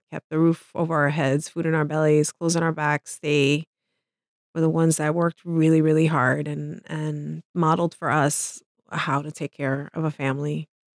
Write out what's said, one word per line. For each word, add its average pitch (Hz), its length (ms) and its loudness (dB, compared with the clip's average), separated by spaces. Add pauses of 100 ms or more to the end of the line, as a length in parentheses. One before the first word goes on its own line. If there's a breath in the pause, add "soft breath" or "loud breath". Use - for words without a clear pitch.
(120)
kept - 180 -12
the 156 100 -4
roof 165 360 2
over 165 200 -2
our 143 140 2
heads, 147 400 0
food 170 160 -6
in 160 80 0
our 156 120 0
bellies, 151 460 2
clothes 170 240 -2
on 165 80 0
our 165 80 2
backs. 151 500 -4
They 147 440 0 (880)
were 165 80 -2
the 160 80 4
ones 160 280 2
that 151 180 -2
worked 170 280 -2
really, 160 380 4
really 156 240 4
hard 147 420 2
and, 147 380 -10
and 151 560 -8 (120)
modeled 165 420 2
for 156 160 -6
us 147 500 0 (300)
how 151 300 -2
to 151 100 -10
take 147 200 -10
care 139 420 -6
of 160 120 -4
a 151 60 -2
family, 147 580 -4 (280)